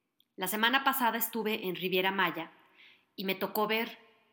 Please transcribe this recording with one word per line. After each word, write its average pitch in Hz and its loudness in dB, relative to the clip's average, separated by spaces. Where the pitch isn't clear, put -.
La 185 -4
semana 226 2
pasada 254 2
estuve 214 -2
en 175 -4
Riviera 185 2
Maya 170 0
y 190 -8
me 190 -2
tocó 208 0
ver 226 -2